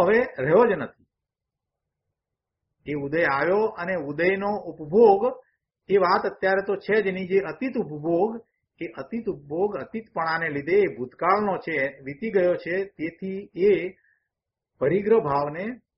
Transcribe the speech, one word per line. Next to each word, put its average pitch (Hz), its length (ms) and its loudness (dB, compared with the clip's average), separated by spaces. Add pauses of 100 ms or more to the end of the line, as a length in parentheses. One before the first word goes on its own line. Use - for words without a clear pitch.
હવે 202 180 4 (200)
રહ્યો 160 280 4
જ 202 60 2
નથી. 139 340 -8 (1800)
એ 147 80 -6
ઉદય 147 320 -2
આવ્યો 160 400 2
અને 185 300 -4
ઉદયનો 175 540 0 (160)
ઉપભોગ, 196 560 4 (680)
એ 190 100 4
વાત 190 280 4
અત્યારે 190 400 0
તો 202 100 0
છે 208 260 0
જ 185 40 -2
નહીં. 185 220 -6
જે 131 120 2
અતીત 160 360 -6
ઉપભોગ, 170 540 -2 (500)
એ 165 60 -10 (100)
અતીત 226 320 -8
ઉપભોગ 156 480 -4
અતીતપણાને 165 720 -4
લીધે 143 320 0
એ 180 160 2
ભૂતકાળનો 185 600 -2
છે, 165 180 -8 (260)
વીતી 143 280 -8
ગયો 180 240 2
છે, 170 200 -8 (100)
તેથી 190 720 -10
એ 190 180 4 (1080)
પરિગ્રહ 190 400 2
ભાવને 147 440 -2 (320)